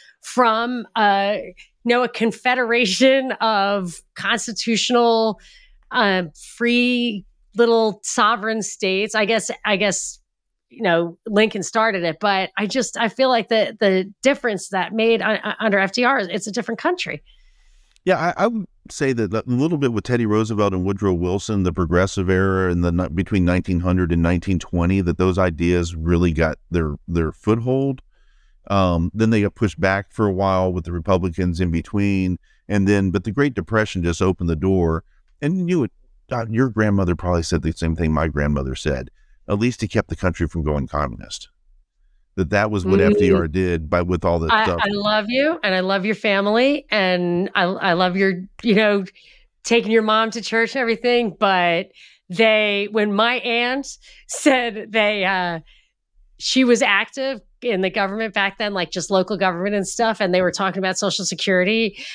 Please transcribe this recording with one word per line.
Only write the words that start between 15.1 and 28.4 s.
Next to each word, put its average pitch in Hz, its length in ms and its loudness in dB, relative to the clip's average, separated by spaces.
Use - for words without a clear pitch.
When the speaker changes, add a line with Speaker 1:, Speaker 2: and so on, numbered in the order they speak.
Speaker 1:
un-, 208 220 0
un-, 214 160 -6
under 214 180 2
F 190 140 0
D 247 140 0
R 262 140 2
is 190 100 -4
it's 190 180 -8
a 214 60 -10
different 233 260 -6
country. 339 420 -4
Speaker 2:
Yeah, 170 340 0
I, - 60 0
I 208 40 4
would 226 200 -6
say 135 220 0
that 110 200 -2
a 107 140 -2
little 143 320 0
bit 135 120 2
with 107 120 -2
Teddy 120 240 0
Roosevelt 104 460 0
and 92 120 -2
Woodrow 98 280 0
Wilson, 92 500 0
the 90 100 0
progressive 90 560 0
era 95 420 2
in 87 100 0
the 87 100 2
ni-, 87 180 0
between 90 360 0
nineteen 90 340 0
hundred 90 320 2
and 85 100 2
nineteen 87 380 0
twenty, 87 420 0
that 85 160 0
those 92 220 2
ideas 87 560 0
really 85 360 2
got 78 280 0
their, 80 260 -2
their 82 240 0
foothold. 131 680 -2